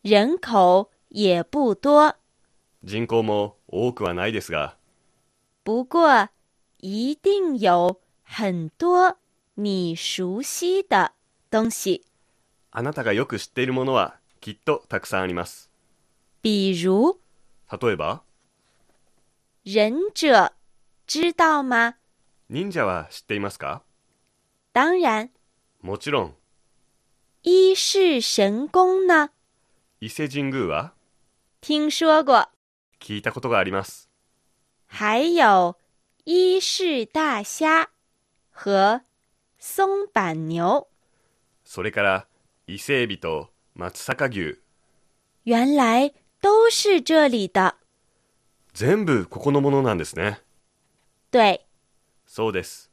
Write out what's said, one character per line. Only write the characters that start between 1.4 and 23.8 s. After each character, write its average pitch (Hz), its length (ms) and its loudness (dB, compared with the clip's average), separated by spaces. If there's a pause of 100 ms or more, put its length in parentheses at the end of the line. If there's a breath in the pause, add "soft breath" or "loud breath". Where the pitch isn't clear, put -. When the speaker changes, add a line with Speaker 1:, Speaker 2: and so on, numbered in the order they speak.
Speaker 1:
不 247 320 0
多。 294 400 4 (680)
Speaker 2:
人 107 240 -6
口 113 160 2
も 104 320 -2 (100)
多 123 260 -2
く 117 120 -6
は 87 100 -2
な 90 140 -2
い 113 40 -4
で 107 80 -4
す 87 120 -12
が。 73 240 -6 (880)
Speaker 1:
不 233 200 -4
过、 269 460 4 (480)
一 220 380 -6
定 381 420 0
有 180 400 2 (240)
很 180 560 -6
多 359 380 2 (400)
你 185 400 -2
熟 185 460 -6
悉 359 420 -4
的 - 260 0 (400)
东 226 180 0
西。 - 360 -6 (680)
Speaker 2:
あ 113 120 -8
な 139 100 -4
た 139 100 -10
が 110 120 0
よ 127 120 -2
く 110 140 -8
知 - 60 -14
っ - 20 -20
て 127 160 -4
い - 20 -2
る 131 60 -4
も 131 120 -2
の 135 100 -2
は 101 260 -2 (200)
き 107 120 -14
っ - 120 -18
と 151 240 -2
た 98 120 -6
く - 60 -18
さ 95 140 -2
ん - 20 -2
あ 92 40 -2
り 90 80 -4
ま 87 120 -6
す。 - 240 -20 (720)
Speaker 1:
比 202 300 -2
如、 190 460 0 (640)
Speaker 2:
例 113 120 0
え - 20 -4
ば、 82 260 -6 (1400)
Speaker 1:
忍 220 500 -2
者、 240 380 4 (540)
知 330 260 -2
道 311 320 2
吗？ 240 320 0 (540)
Speaker 2:
忍 180 220 -6
者 151 140 -2
は 87 240 -4
知 - 100 -18
っ - 40 -20
て 110 100 -6
い 101 60 -4
ま 101 100 -4
す - 80 -20
か？ 73 240 -10 (880)